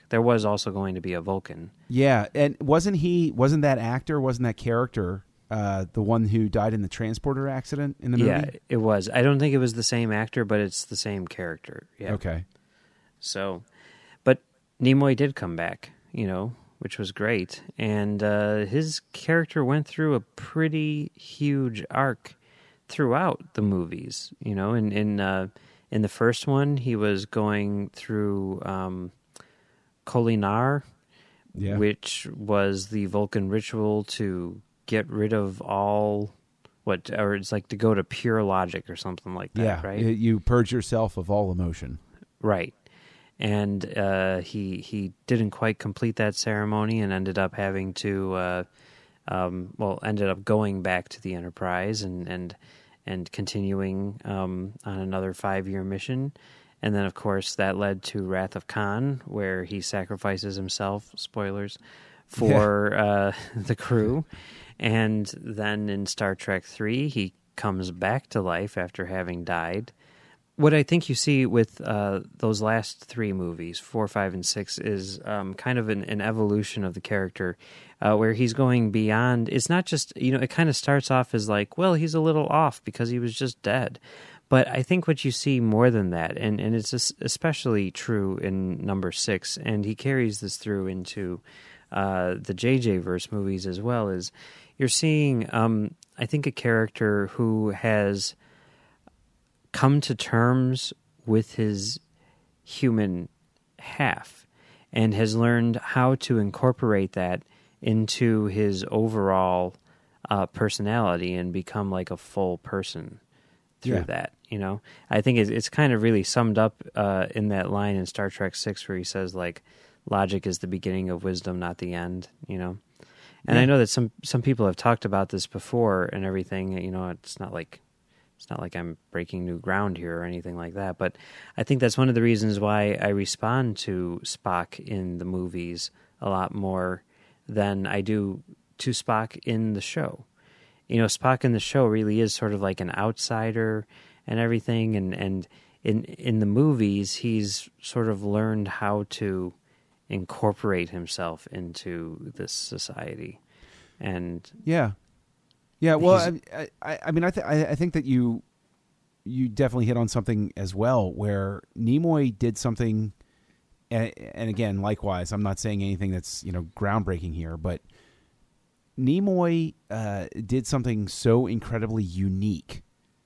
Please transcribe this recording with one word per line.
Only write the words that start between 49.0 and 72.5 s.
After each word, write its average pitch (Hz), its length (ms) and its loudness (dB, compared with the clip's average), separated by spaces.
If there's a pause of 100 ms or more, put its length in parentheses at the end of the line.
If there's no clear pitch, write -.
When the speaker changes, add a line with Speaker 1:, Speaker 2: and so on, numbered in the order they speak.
Speaker 1:
um, 92 500 -4
well, 101 260 -2
ended 101 260 0
up 95 160 -4
going 104 380 2
back 90 260 0
to - 120 -14
the 92 120 -6
Enterprise 90 720 -4
and, 90 240 -8
and, 90 280 -8 (500)
and 92 260 -8
continuing, 98 920 -4
um, 95 500 -6 (120)
on 98 140 -6
another 95 340 -4
five-year 95 500 -4
mission. 127 480 -4 (500)
And 208 140 0
then, 101 100 2
of 180 100 -4
course, 98 400 -2
that 95 220 0
led 98 260 -2
to 101 200 -6
Wrath 92 320 -2
of 95 120 -10
Khan, 113 580 -2
where 95 380 -4
he 92 180 -8
sacrifices 98 720 -4
himself, 98 600 -6
spoilers, 101 640 -8 (500)
for, 104 640 4
Speaker 2:
Yeah. 107 120 2
Speaker 1:
uh, 101 260 2 (140)
<laughs> - 100 -16
the 107 200 -2
crew. 120 480 0 (560)
And 110 460 2 (160)
then 104 480 -4
in 101 160 -2
Star 95 300 -2
Trek 95 280 -4
three, 120 460 -4
he 104 240 -4 (240)
comes 92 340 -2
back 95 360 -2
to 110 140 -2
life 90 360 -2
after 92 300 -6
having 90 360 -6
died. 87 480 -4 (640)
What 151 160 6
I 151 100 6
think 165 260 2
you 131 60 0
see 135 300 4
with, 113 360 2
uh, 101 400 -2 (160)
those 110 240 0